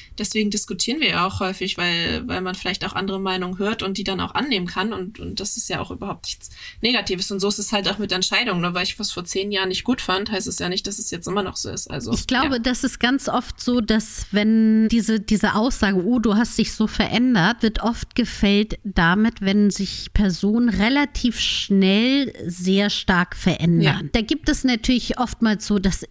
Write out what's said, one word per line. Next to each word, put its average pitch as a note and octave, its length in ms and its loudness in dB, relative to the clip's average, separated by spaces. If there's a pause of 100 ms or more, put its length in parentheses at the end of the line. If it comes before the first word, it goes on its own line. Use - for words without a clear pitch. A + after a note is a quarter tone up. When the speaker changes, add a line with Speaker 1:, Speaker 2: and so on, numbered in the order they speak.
(160)
Speaker 1:
deswegen G#3+ 340 0
diskutieren A3 500 -2
wir B3 80 0
ja E3+ 180 0
auch G3 140 -4
häufig, C4+ 360 -4
weil, E3+ 520 -2
weil F3+ 120 -4
man F#3 140 -6
vielleicht - 300 -6
auch G3 80 -6
andere G3 260 -4
Meinungen F#3 400 -4
hört G#3+ 240 -2
und F#3+ 160 -6
die G3+ 60 -6
dann F#3+ 160 -4
auch F3 160 -4
annehmen G3 320 -2
kann. G3+ 240 -4
Und, F#3 260 -10
und F3 220 -10
das G3+ 160 0
ist - 120 0
ja F3 120 -4
auch F#3+ 100 -8
überhaupt - 360 -10
nichts - 240 -10 (320)
Negatives. B3 500 0
Und A#3+ 80 -4
so G3 80 0
ist G#3 100 0
es G#3+ 140 -2
halt G3 160 0
auch G3+ 100 -4
mit G#3 140 -4
Entscheidungen. F#3+ 480 0
Nur F3 140 -2
weil F3+ 100 -2
ich - 160 -6
was G3+ 100 -2
vor F3+ 140 -8
zehn G3 260 -2
Jahren F#3+ 200 0
nicht F#3 120 -4
gut B3+ 180 0
fand, F#3+ 300 -2
heißt F#3+ 160 -2
es E3+ 140 -2
ja F3 80 -4
nicht, F#3 180 -4
dass G3+ 140 -2
es - 100 0
jetzt E3+ 160 -6
immer G3 160 -2
noch - 140 -6
so - 140 -2
ist. - 200 -4
Also, - 220 -6
Speaker 2:
Ich - 140 -2
glaube, C4 300 0
Speaker 1:
ja. - 20 -2
Speaker 2:
das B3 260 0
ist - 160 0
ganz B3+ 260 2
oft - 320 -4
so, B3 220 2
dass G#3+ 520 0
wenn A3 580 4
diese, A3 280 2
diese G3+ 360 2
Aussage, G#3+ 500 2
„Oh, A#3+ 140 2
du A3 180 2
hast A3+ 220 2
dich A3+ 160 2
so A3 120 2
verändert“, A3+ 760 2
wird A3 200 0
oft - 320 -4
gefällt G#3 720 2
damit, G3 560 2
wenn G3+ 300 4
sich - 420 -4
Personen G#3 560 2
relativ A#3+ 720 0
schnell G#3+ 920 2 (120)
sehr F#3 440 2
stark - 440 0
verändern. E3 720 2
Speaker 1:
Ja. C#3+ 80 -8
Speaker 2:
Da A#3 80 0
gibt D4+ 300 -2
es C#4 120 2
natürlich B3 560 0
oftmals A3 480 0
so, G#3 120 2
dass F#3+ 320 2